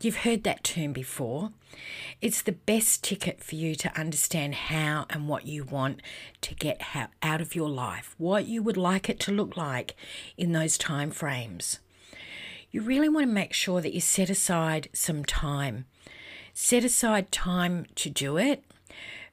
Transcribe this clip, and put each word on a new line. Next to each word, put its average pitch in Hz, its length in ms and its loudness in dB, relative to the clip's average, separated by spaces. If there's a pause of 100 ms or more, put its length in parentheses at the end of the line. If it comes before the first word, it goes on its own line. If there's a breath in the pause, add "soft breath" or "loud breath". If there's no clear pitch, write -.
You've 226 160 0
heard 233 260 0
that - 220 -2
term 151 260 0
before. 131 600 -4 (680 loud breath)
It's - 200 2
the 208 100 0
best - 520 4
ticket - 380 -2
for - 140 -10
you 160 200 -2
to - 220 -4
understand 156 580 0
how 151 540 0
and 151 200 -4
what 143 160 -2
you 147 180 -6
want 135 380 -2 (400 loud breath)
to - 120 -8
get - 280 -2
ho-, - 260 -4 (160)
out 156 160 2
of 156 160 -6
your 160 140 0
life, 120 480 -4
what 185 280 2
you 226 160 -2
would 208 140 2
like 185 340 2
it 208 120 -2
to 202 100 0
look 202 240 0
like 139 400 -4 (420 loud breath)
in 175 140 2
those 160 260 4
time 147 340 0
frames. 120 680 -4 (920 loud breath)
You 220 100 -2
really 262 260 4
want 302 180 6
to 247 60 4
make 196 220 2
sure 180 260 2
that - 140 -2
you 180 80 0
set 185 280 4
aside 160 640 2
some 151 320 -2
time. 139 600 0 (680 loud breath)
Set 240 300 4
aside 220 480 4
time 180 540 2 (100)
to - 140 -2
do 139 280 0
it, 254 280 2 (680 loud breath)